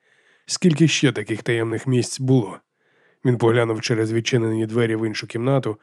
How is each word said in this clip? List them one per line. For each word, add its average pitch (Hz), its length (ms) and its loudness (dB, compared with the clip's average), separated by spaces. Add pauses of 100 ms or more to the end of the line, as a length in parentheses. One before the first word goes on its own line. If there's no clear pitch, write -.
(460)
Скільки 160 420 2
ще 135 240 2
таких 104 320 -6
таємних 113 440 -2
місць 123 320 0
було? 127 380 0 (680)
Він 123 120 2
поглянув 117 440 2
через 110 320 -2
відчинені 113 520 0
двері 113 300 0
в 110 120 -2
іншу 104 200 -8
кімнату, 120 560 -2